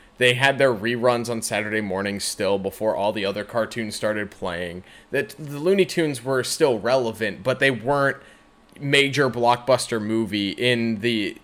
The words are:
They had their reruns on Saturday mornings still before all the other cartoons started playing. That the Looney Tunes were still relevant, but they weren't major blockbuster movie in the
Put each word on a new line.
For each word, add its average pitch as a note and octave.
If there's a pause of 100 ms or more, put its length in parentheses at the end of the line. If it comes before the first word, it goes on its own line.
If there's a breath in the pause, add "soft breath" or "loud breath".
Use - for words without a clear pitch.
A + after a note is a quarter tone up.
(180 loud breath)
They B2
had C3+
their C3
reruns A#2
on A2+
Saturday G#2+
mornings G2+
still G2
before G2
all G2+
the G#2
other G2+
cartoons A2
started G#2+
playing. F2 (280 loud breath)
That -
the C#3+
Looney F#3
Tunes D3
were C3
still C3
relevant, A2
but B2+
they C#3
weren't C3+ (640 loud breath)
major C#3
blockbuster A#2+
movie G#2
in A#2
the G#2+